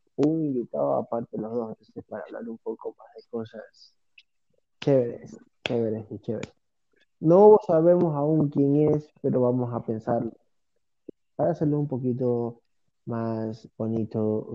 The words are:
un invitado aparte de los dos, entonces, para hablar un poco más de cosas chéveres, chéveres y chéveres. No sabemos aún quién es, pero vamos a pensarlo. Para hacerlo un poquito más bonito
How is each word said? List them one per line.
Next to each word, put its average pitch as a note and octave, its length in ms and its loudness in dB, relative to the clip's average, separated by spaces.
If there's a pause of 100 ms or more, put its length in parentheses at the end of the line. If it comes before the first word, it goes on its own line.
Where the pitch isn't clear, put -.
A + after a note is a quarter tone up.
(160)
un D#3 300 0
invitado C#3 500 -2
aparte A#2 400 -6
de - 60 -8
los G#3+ 100 -10
dos, A#2 180 -6
entonces, - 380 -18
para G#2+ 160 -12
hablar A2+ 240 -14
un A2+ 100 -12
poco - 400 -12
más A2+ 160 -20
de A2 160 -20
cosas A2 640 -14 (840)
chéveres, B2+ 580 -2 (260)
chéveres A2+ 460 -4
y G#2 80 -12
chéveres. - 340 -8 (680)
No G3 460 8
sabemos E3+ 500 4
aún D3 320 2
quién C#3+ 460 2
es, D3+ 140 -4 (120)
pero C3 220 0
vamos B2 300 0
a A#2 120 -6
pensarlo. A2+ 480 -4 (1040)
Para D#3 160 0
hacerlo D3+ 260 0
un D3 80 0
poquito A#2+ 760 -2 (440)
más A2+ 720 -6
bonito A2 800 -2